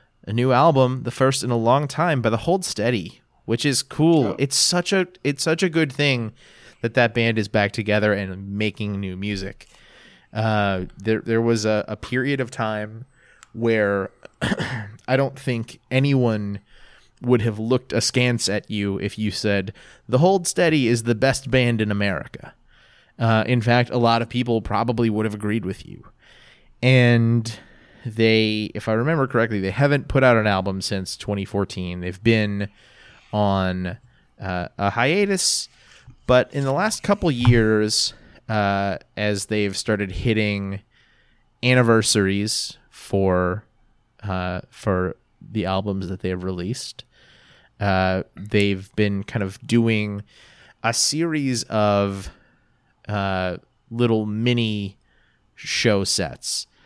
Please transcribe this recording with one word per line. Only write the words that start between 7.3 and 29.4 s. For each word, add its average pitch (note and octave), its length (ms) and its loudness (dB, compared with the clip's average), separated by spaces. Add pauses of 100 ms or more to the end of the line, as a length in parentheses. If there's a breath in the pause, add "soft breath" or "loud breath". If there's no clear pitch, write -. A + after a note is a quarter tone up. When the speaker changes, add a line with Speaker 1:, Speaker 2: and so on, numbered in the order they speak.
Speaker 1:
is G#2 100 0
back G2+ 240 2
together G#2 400 0
and G2 460 -6
making G#2 420 -4
new F#2 160 -8
music. F#2+ 520 -8 (680 loud breath)
Uh, G#2 500 0 (140)
there, A2 240 0
there A2+ 180 0
was A#2 240 2
a, G#2+ 240 0
a G#2+ 80 -8
period C3 440 -2
of A#2+ 100 -6
time G#2+ 560 -8 (480 soft breath)
where G#2+ 560 2 (160)
<clears throat> - 160 -16
I A2 760 -4
don't C3+ 220 -2
think A#2 420 -6 (100)
anyone A#2+ 680 0 (640 soft breath)
would A#2+ 180 4
have G#2+ 180 -2
looked B2 360 -2
askance A#2+ 560 0
at G2+ 200 -4
you G2+ 280 -2
if - 200 -6
you G#2+ 120 -2
said, G2+ 420 -2 (360 loud breath)
"The B2 100 2
Hold F3+ 280 2
Steady D#3 420 2
is A2+ 160 0
the A#2+ 100 0
best B2+ 360 -2
band A#2+ 300 2
in G#2+ 100 -2
America." G2+ 600 -4 (640 soft breath)
Uh, A2+ 300 2
in B2 160 0
fact, A#2+ 280 2
a - 60 -2
lot A#2 260 4
of A#2 60 -8
people A#2+ 320 0
probably A2+ 480 0
would G#2+ 160 0
have G#2+ 100 -4
agreed G#2 300 -4
with F#2+ 220 -8
you. - 180 -18 (800 soft breath)
And A#2+ 760 4 (480 loud breath)
they, A2 720 2
if G2+ 140 -8
I A2 60 2
remember C3+ 340 0
correctly, A2+ 320 0